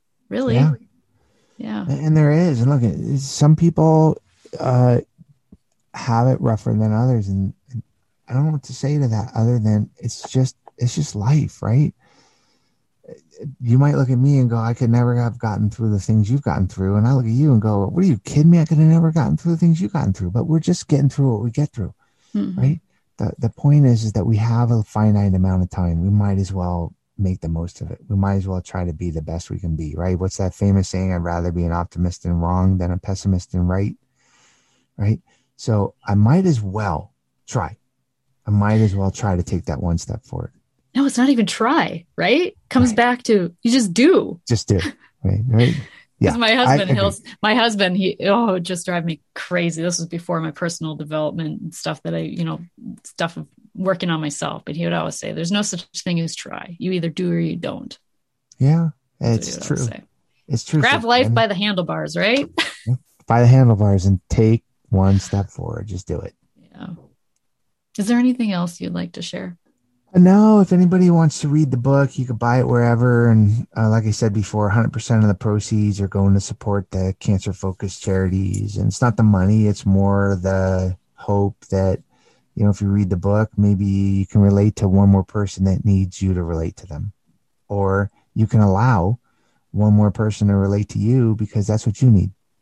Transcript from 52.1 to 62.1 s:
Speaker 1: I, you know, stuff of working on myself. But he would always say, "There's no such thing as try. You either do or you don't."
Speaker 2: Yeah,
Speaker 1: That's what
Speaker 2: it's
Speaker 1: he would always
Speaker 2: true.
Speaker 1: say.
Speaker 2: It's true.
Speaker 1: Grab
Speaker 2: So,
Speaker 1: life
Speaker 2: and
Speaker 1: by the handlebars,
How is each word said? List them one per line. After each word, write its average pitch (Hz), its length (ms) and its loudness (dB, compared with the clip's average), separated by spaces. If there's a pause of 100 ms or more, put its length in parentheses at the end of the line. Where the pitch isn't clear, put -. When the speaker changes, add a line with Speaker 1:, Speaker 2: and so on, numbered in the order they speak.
Speaker 1:
I, 165 60 -6
you 165 240 -8
know, 160 160 -8 (440)
stuff - 340 -8
of 156 100 -14 (260)
working 185 360 -4
on 160 120 -4
myself. 147 440 -8
But - 100 -12
he 170 80 -6
would 170 100 -2
always 160 240 -6
say, - 140 -10
"There's 165 200 -6
no 208 100 -2
such 185 240 -8 (180)
thing 170 160 -4
as 165 160 -6
try. - 440 -14
You 185 120 -6
either 170 180 -4
do 175 220 -4
or 170 80 -2
you 165 160 -4
don't." - 420 -10 (600)
Speaker 2:
Yeah, 160 300 2 (300)
Speaker 1:
That's 117 120 -2
what 113 80 0
Speaker 2:
it's - 80 -8
Speaker 1:
he - 60 -10
would - 100 -12
always - 40 -14
Speaker 2:
true. 135 200 -4
Speaker 1:
say. - 160 -12 (440)
Speaker 2:
It's 135 160 -4
true. 156 180 -2
Speaker 1:
Grab 262 200 2
Speaker 2:
So, 226 60 -6
Speaker 1:
life 240 200 2
Speaker 2:
and 226 80 0
Speaker 1:
by 226 120 2
the 202 80 -4
handlebars, 170 600 -4